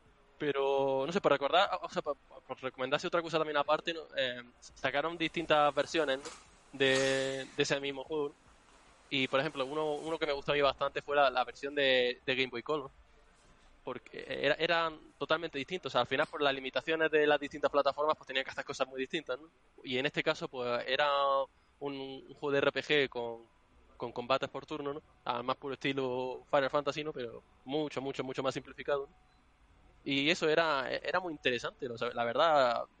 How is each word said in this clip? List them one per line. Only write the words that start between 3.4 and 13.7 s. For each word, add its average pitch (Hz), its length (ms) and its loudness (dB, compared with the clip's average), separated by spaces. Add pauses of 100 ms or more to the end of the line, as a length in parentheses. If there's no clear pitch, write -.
aparte, 156 380 0
¿no? 160 60 -8 (140)
Eh, 123 280 -2 (160)
sacaron 147 580 -2
distintas 151 560 4
versiones, 139 460 0
¿no? - 580 -16
de, 135 720 2 (100)
de 143 60 2
ese 143 160 0
mismo 139 240 -6
juego, 151 260 -4
¿no? 156 60 -14 (760)
Y, 135 180 2
por 135 120 2
ejemplo, 147 260 -2
uno, 151 300 -2
uno 156 240 -6
que 156 80 -2
me 147 60 -2
gustó 139 180 -2
a 143 40 2
mí 147 60 2
bastante 139 400 2
fue 143 140 -4
la, 143 160 6
la 123 120 2
versión 139 300 -8
de, 131 500 4
de 131 120 0
Game 131 160 0
Boy 120 100 -6
Color. 147 300 -4 (920)